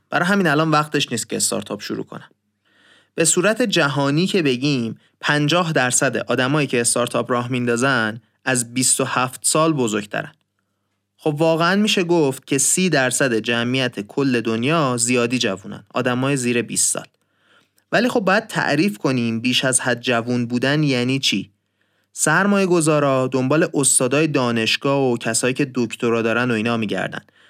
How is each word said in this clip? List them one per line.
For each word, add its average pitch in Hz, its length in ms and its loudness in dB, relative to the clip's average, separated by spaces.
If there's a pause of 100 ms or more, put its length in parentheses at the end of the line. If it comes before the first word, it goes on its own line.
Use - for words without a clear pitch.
برای 156 180 -2
همین 196 200 2
الان 156 240 2
وقتش 151 400 0
نیست 113 180 -6
که 110 60 -6
استارتاپ 104 460 -4
شروع 110 240 -8
کنم." - 240 -18 (840)
به 165 100 0
صورت 202 360 2
جهانی 147 680 0
که 190 140 0
بگیم، 127 560 0 (240)
پنجاه 147 520 0
درصد 127 440 0
آدمایی 131 500 0
که 120 140 0
استارتاپ 120 500 -2
راه 123 200 -2
میندازن، 120 720 0 (240)
از 123 280 -2
بیست 127 280 0
و - 20 2
هفت 123 400 -4
سال 160 300 2
بزرگترن. 107 580 -4 (840)
خب، 156 200 -2
واقعاً 165 380 4
می‌شه 208 280 2
گفت 165 440 0
که 143 100 0
سی 185 320 2
درصد 131 460 2
جمعیت 120 640 -2
کل 123 420 0
دنیا 123 560 0
زیادی 120 420 2
جوونن، 101 440 -6 (100)
آدمای 127 440 0
زیر 120 240 0
بیست 101 320 -2
سال. - 120 -8 (840)
ولی 233 180 2
خب، 240 100 0
باید 202 280 0
تعریف 165 500 0
کنیم 117 420 -2
بیش 123 260 0
از 127 140 2
حد 123 220 -2
جوون 123 440 0
بودن 131 380 0
یعنی 131 360 0
چی. 98 320 -2 (600)
سرمایه 196 520 2
گذارا 147 640 2
دنبال 135 420 2
استادای 139 540 2
دانشگاه 131 760 0
و 123 160 2
کسایی 120 360 -2
که 131 220 -2
دکترا 117 460 0
دارن 117 300 0
و - 20 0
اینا 113 240 0
می‌گردن، 95 440 -4 (280)